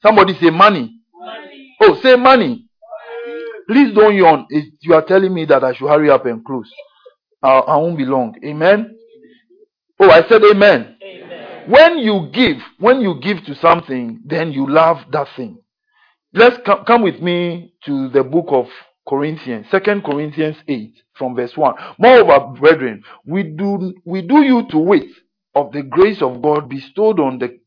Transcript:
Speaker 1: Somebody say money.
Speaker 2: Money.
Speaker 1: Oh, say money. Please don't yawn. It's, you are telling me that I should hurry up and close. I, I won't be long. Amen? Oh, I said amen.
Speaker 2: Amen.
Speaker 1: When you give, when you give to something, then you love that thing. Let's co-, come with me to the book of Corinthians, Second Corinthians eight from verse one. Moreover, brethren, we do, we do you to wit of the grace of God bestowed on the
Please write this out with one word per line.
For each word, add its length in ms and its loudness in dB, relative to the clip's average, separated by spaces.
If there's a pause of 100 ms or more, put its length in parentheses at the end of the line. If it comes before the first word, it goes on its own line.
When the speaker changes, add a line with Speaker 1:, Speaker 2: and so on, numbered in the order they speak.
Speaker 1:
Somebody 320 4
say 140 2
money. 540 0 (100)
Speaker 2:
Money. 680 -20
Speaker 1:
Oh, 180 4
say 160 4
money. 500 0 (1000)
Please 260 2
don't 200 4
yawn. 340 2
It's, 200 -8 (120)
you 140 0
are 100 2
telling 300 0
me 120 -6
that 180 0
I 100 -4
should 140 -8
hurry 200 2
up 160 2
and 180 -6
close. 280 -12 (720)
I, 160 2
I 180 -2
won't 220 -4
be 80 -4
long. 360 -4
Amen? 540 -2 (1040)
Oh, 100 6
I 180 6
said 160 4
amen. 580 2
Speaker 2:
Amen. 680 -18
Speaker 1:
When 280 6
you 340 -4
give, 300 -2 (160)
when 240 0
you 180 -4
give 240 -8
to 120 -14
something, 680 -2
then 280 -6
you 180 -6
love 280 2 (140)
that 240 -8
thing. 220 -16 (760)
Let's 320 2
co-, 200 -2
come 180 0
with 180 -4
me 540 -8 (100)
to 240 -6
the 160 0
book 240 -4
of 200 -2 (380)
Corinthians, 640 -8
Second 340 -4
Corinthians 540 -8 (100)
eight 240 -10 (220)
from 200 -10
verse 220 -8
one. 180 -2 (240)
Moreover, 600 4
brethren, 420 0 (220)
we 180 -6
do, 520 -8 (100)
we 160 -8
do 220 2
you 260 0
to 100 -4
wit 300 0 (460)
of 180 -4
the 100 -10
grace 380 -2
of 220 -6
God 260 -2
bestowed 500 -4
on 200 -4
the 280 -10